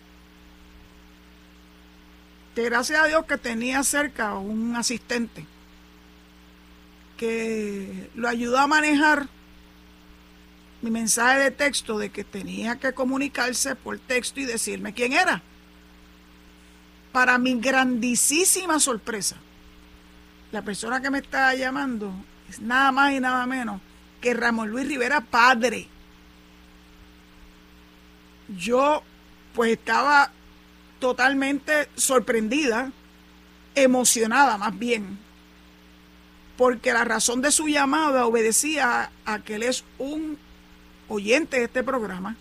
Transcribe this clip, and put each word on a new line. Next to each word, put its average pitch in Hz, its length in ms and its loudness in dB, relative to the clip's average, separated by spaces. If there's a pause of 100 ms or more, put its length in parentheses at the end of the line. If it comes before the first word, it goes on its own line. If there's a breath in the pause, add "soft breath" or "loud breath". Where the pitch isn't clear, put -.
(2500)
que 233 100 -2
gracias 247 380 2
a 311 40 6
Dios 320 200 2
que 294 100 -2
tenía 247 460 -2
cerca 285 520 -2
un 220 400 -4
asistente 233 720 -4 (1700)
que 214 960 -6
lo 233 120 -4
ayudó 240 320 -2
a 277 80 4
manejar 302 600 4 (1500)
mi 233 100 -6
mensaje 233 500 2
de 269 100 4
texto 262 480 -2
de 208 120 -6
que 202 140 -10
tenía 202 540 -8
que 262 160 -4
comunicarse 269 800 -2
por 208 240 -10
texto 247 420 -4
y 269 40 -6
decirme 208 500 -6
quién 247 180 -2
era. 339 300 2 (1700)
Para 254 240 4
mi 247 240 0
grandísima 262 1200 0
sorpresa, 226 560 -4 (1160)
la 208 100 -8
persona 226 400 -6
que 277 80 -4
me 277 80 -2
está 269 360 0
llamando 254 600 -4 (340)
es - 120 -18
nada 262 320 2
más 277 200 4
y 269 80 -2
nada 254 260 -2
menos 240 340 -6 (400)
que 240 140 0
Ramón 226 360 0
Luis 262 160 -4
Rivera, 277 340 0
padre. 233 680 2 (2750)
Yo, 254 460 2 (500)
pues, 226 200 2
estaba 262 580 2 (720)
totalmente 269 960 0
sorprendida, 247 960 0 (840)
emocionada 254 840 4
más 196 200 -4
bien, 208 400 -4 (1400)
porque 247 360 2
la 233 120 2
razón 233 380 0
de 285 80 2
su 311 160 2
llamada 285 600 2
obedecía 233 840 0 (140)
a 214 160 -6
que 214 160 -10
él 220 80 -4
es 247 180 -2 (160)
un 302 400 -8 (680)
oyente 226 500 0
de 240 60 0
este 247 180 -4
programa. 214 580 -6